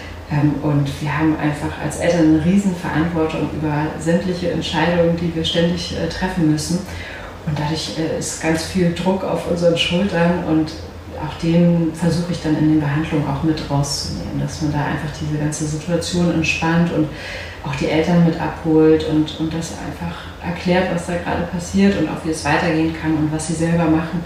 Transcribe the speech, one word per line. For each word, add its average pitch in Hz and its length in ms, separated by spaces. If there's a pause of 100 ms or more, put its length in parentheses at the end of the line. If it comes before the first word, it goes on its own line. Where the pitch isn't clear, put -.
(320)
Ähm, 147 300
und 143 260 (140)
wir 147 160
haben 156 200
einfach 143 340 (120)
als 147 140
Eltern 165 380
eine 156 100
Riesenverantwortung 170 1080
über 151 340 (120)
sämtliche 175 520
Entscheidungen, 165 680
die 165 160
wir 160 120
ständig, 170 520
äh, 165 120
treffen 175 420
müssen. 156 280 (680)
Und 147 100
dadurch, 151 400
äh, 160 220
ist - 240
ganz 160 220
viel 175 280
Druck 190 300
auf 170 260
unseren 170 280
Schultern 175 720
und 156 240 (540)
auch 147 160
den 170 520
versuche 170 380
ich 147 100
dann 151 160
in 156 120
den 156 120
Behandlungen 147 460
auch 139 160
mit 156 260
rauszunehmen, - 720
dass 143 220
man 147 120
da 147 120
einfach 156 240 (100)
diese 151 180
ganze 151 280
Situation 165 680
entspannt 165 600
und 156 140 (560)
auch 139 120
die - 120
Eltern 165 380
mit 165 160
abholt 156 640
und, 156 320
und 160 140
das 165 200 (120)
einfach 170 300 (280)
erklärt, 175 500
was - 120
da 175 120
gerade - 260
passiert 196 560
und 156 100
auch - 160
wie 190 60
es - 120
weitergehen 160 560
kann 156 140
und 151 180
was 156 160
sie 170 60
selber 170 320
machen 165 400